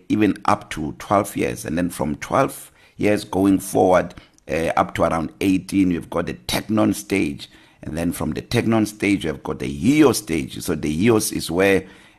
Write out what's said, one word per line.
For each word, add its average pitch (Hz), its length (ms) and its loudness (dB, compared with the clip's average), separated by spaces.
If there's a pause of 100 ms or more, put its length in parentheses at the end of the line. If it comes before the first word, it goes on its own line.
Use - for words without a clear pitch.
even 107 380 2
up - 240 0
to 76 240 -6
twelve - 420 0
years. 64 280 -4
And 80 140 -4
then 87 120 -2
from 73 260 -4
twelve - 560 -4 (240)
years 101 280 0
going 95 340 2
forward, 90 560 2 (360)
uh, 80 260 -2
up 95 180 -2
to - 80 0
around 80 300 0 (100)
eighteen, 95 480 2
you've 85 200 -4
got 85 140 -2
the 73 100 -8
teknon 107 600 -2
stage. 82 560 -4 (320)
And - 140 -10
then 85 160 -2
from 76 200 -4
the 71 100 -6
teknon 113 440 0
stage, 101 380 0
you've 73 180 -6
got - 180 -6
the 69 220 -6
huios 135 340 6
stage. 76 440 -4
So 90 140 -2
the 76 200 -4
huios 107 380 2
is - 180 -6
where, 92 360 2 (320)